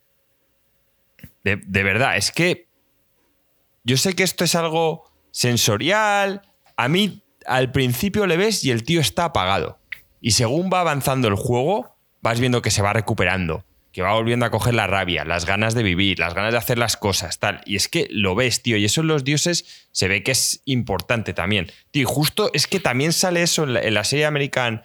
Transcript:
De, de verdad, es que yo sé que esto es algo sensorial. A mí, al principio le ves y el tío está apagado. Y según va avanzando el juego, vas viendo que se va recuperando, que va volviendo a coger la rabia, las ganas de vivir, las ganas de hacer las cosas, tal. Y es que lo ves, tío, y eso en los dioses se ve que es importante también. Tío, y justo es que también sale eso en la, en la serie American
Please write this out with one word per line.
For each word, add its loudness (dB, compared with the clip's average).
De, 2
de 0
verdad, 2
es -2
que -2
yo 2
sé 0
que 0
esto -2
es 0
algo 0
sensorial. 0
A 0
mí, 0
al 0
principio 0
le 2
ves 0
y 2
el 0
tío 2
está 0
apagado. 0
Y 0
según 2
va 2
avanzando 2
el 4
juego, -2
vas 0
viendo 2
que -2
se 0
va 2
recuperando, 0
que -6
va 2
volviendo 0
a 0
coger 0
la 2
rabia, 0
las -2
ganas 0
de 0
vivir, 2
las -2
ganas -2
de 2
hacer -2
las 0
cosas, -4
tal. -2
Y -4
es -2
que -2
lo 0
ves, 0
tío, 0
y 2
eso 0
en 2
los 0
dioses -2
se 0
ve 0
que 0
es -2
importante -2
también. -2
Tío, 0
y 0
justo 0
es 0
que -2
también 0
sale 0
eso 0
en -2
la, 2
en 0
la 0
serie 0
American -2